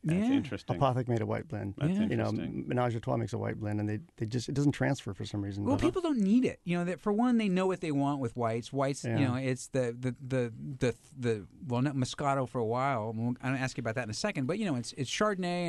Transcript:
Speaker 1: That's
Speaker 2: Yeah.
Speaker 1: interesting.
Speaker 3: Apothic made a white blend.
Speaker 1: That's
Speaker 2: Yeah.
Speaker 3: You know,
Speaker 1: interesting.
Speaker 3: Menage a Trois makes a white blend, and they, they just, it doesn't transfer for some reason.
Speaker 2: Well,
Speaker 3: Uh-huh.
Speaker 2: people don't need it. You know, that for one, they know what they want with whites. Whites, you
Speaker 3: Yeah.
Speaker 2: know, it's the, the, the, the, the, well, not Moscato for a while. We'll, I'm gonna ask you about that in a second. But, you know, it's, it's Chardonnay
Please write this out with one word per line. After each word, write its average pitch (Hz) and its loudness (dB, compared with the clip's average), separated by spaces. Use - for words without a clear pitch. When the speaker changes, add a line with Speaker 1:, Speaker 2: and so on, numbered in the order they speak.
Speaker 1:
That's 190 2
Speaker 2:
Yeah. 277 4
Speaker 1:
interesting. 123 -2
Speaker 3:
Apothic 127 2
made 117 4
a 107 2
white 107 -4
blend. 101 -4
Speaker 1:
That's 160 2
Speaker 2:
Yeah. 208 2
Speaker 3:
You 123 0
know, 107 2
Speaker 1:
interesting. - -4
Speaker 3:
Menage 123 2
a 113 -4
Trois 127 0
makes 113 -2
a 110 -4
white 110 -4
blend, 104 -2
and 104 0
they, 107 -2
they 117 -4
just, 117 -4
it 147 -6
doesn't 143 4
transfer 131 -2
for 101 -6
some 202 -4
reason. 202 -4
Speaker 2:
Well, 269 4
Speaker 3:
Uh-huh. - 0
Speaker 2:
people 359 2
don't 302 0
need 208 4
it. - -2
You 175 0
know, 175 0
that 175 -4
for 208 0
one, 233 4
they 214 2
know 185 4
what 185 0
they 160 -2
want 139 2
with 120 -2
whites. 117 0
Whites, 135 0
you 123 -2
Speaker 3:
Yeah. 127 4
Speaker 2:
know, 123 0
it's 131 -2
the, 123 0
the, 127 -2
the, 123 0
the, 120 2
the, 113 0
well, 120 0
not 139 2
Moscato 135 0
for 131 -4
a 113 2
while. 117 0
We'll, 113 -2
I'm 123 0
gonna 135 0
ask 131 -4
you 135 -6
about 113 -2
that 123 -2
in 107 -8
a 107 -4
second. 190 -2
But, 208 0
you 220 -2
know, 151 0
it's, 117 -6
it's 135 -4
Chardonnay 202 2